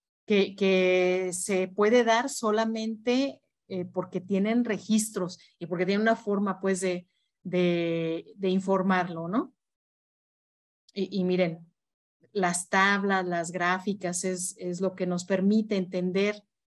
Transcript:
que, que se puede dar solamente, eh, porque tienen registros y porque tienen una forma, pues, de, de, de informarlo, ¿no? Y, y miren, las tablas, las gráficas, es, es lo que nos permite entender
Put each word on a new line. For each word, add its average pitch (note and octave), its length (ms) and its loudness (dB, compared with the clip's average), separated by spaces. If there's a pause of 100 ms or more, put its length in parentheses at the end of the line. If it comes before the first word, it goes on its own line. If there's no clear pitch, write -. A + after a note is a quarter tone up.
(240)
que, G3 300 2
que F#3 800 2
se F#3 340 -2
puede G#3+ 380 4
dar A#3 240 2
solamente, A3+ 1120 -2 (280)
eh, F3+ 160 -6
porque F3+ 360 -6
tienen G3+ 440 0
registros G#3+ 720 -2 (200)
y E3+ 80 -10
porque F3+ 180 -2
tienen G3+ 180 2
una A3+ 120 4
forma, G3+ 460 -2
pues, F#3+ 200 0
de, F3+ 280 -4 (340)
de, E3+ 960 0
de G3 120 -2
informarlo, F#3 800 0
¿no? A3 260 -2 (1400)
Y, G3 240 -4
y F3+ 60 0
miren, F3+ 420 0 (680)
las F3+ 360 -2
tablas, G3 580 2
las E3+ 240 -4
gráficas, F3+ 720 -2
es, F#3 340 -4
es F3+ 220 -6
lo F#3 140 -2
que F#3 120 -4
nos F3+ 180 -2
permite G3+ 520 2
entender F#3 640 -2 (300)